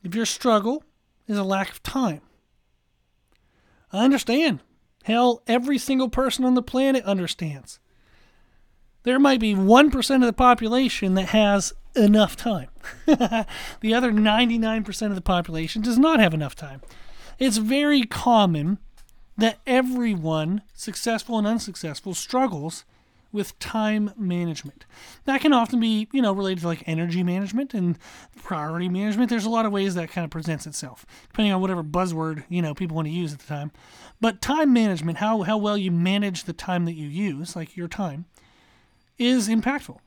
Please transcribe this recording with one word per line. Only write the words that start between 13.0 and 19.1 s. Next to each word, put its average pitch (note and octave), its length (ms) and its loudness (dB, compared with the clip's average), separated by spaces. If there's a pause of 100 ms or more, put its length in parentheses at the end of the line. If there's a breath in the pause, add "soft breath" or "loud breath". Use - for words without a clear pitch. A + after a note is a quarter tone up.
<laughs> - 0 -
The A3 840 0
other B3 200 2
ninety-nine A3 720 2
percent G#3 260 -6
of G3 60 -4
the F#3 40 -6
population F3 640 -2
does A#3 160 2
not D#4 220 6
have F3+ 120 6
enough D3+ 220 -4
time. C#3 260 -16 (600 loud breath)
It's B3+ 160 2
very C4+ 480 2
common G3 760 2 (580)